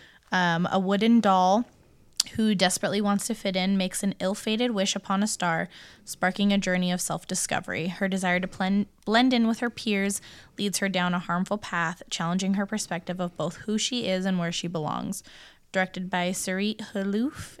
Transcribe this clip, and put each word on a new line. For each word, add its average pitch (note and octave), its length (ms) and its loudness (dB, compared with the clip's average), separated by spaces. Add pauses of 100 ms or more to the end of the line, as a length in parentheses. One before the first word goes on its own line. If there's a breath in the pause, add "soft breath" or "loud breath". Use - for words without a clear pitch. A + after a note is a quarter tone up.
(300 soft breath)
Um, F3 400 2
a - 80 2
wooden G3+ 420 4
doll F#3+ 440 4 (720)
who A3 200 2
desperately F#3 460 0
wants G3+ 260 0
to A3+ 80 -4
fit F#3+ 220 -4
in F#3+ 220 2
makes F#3+ 240 -2
an G3+ 180 0
ill-fated A3 520 0
wish G3 220 0
upon G3 280 0
a G#3+ 40 2
star, E3+ 420 0 (360 loud breath)
sparking G3+ 480 0
a G3+ 60 4
journey F3+ 340 0
of F3+ 80 -2
self-discovery. D#3+ 880 -4
Her F#3+ 200 -2
desire F#3 300 0
to F#3 80 -4
plen-, G3 400 0 (200)
blend B3 260 4
in A#3 160 4
with A3+ 120 0
her A#3+ 100 -2
peers G3+ 500 -2 (380 loud breath)
leads G3+ 200 -2
her G3 120 0
down F3+ 240 2
a F3+ 40 2
harmful F3+ 380 -2
path, F3 540 -4
challenging F#3 440 0
her G3 120 0
perspective F3+ 540 -6
of F3 180 -4
both E3 180 -4
who G#3+ 220 -4
she A#3+ 280 -2
is F#3 200 0
and F#3+ 120 0
where E3+ 140 -2
she - 160 -4
belongs. D#3 540 -4 (500 loud breath)
Directed F#3 380 -2
by F3+ 200 0
Sarit G3 480 -2 (140)
Halouf G#3 680 -4